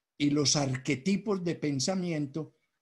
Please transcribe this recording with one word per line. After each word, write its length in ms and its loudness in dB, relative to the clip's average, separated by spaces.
y 140 2
los 260 4
arquetipos 880 0
de 100 0
pensamiento 1000 -2